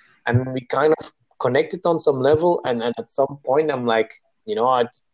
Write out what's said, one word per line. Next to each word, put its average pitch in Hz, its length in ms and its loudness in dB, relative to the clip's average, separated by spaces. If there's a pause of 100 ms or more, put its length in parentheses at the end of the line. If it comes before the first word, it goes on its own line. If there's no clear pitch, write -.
(280)
And 127 260 0
we 131 80 -6
kind 143 380 2
of - 120 -18 (280)
connected 156 460 0
on 165 140 2
some 139 220 0
level, 156 440 2
and, 120 180 -2
and 117 160 -2
at - 120 -14
some 139 340 -2
point 147 260 0
I'm 127 140 -4
like, 113 260 0 (340)
you 107 100 -6
know, 113 120 0
I, 127 180 2 (280)